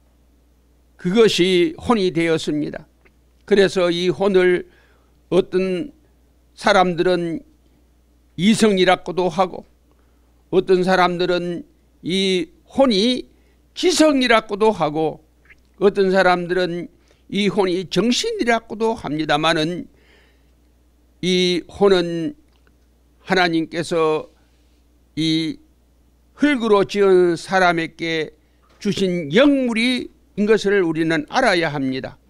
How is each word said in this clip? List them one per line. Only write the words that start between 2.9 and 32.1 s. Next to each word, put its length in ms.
그래서 440
이 200
혼을 600
어떤 600
사람들은 880
이성이라고도 920
하고 360
어떤 320
사람들은 840
이 460
혼이 520
지성이라고도 960
하고, 540
어떤 320
사람들은 760
이 180
혼이 420
정신이라고도 1040
합니다마는, 960
이 480
혼은 640
하나님께서 1120
이 420
흙으로 520
지은 500
사람에게 960
주신 540
영물인 760
것을 340
우리는 480
알아야 400
합니다. 480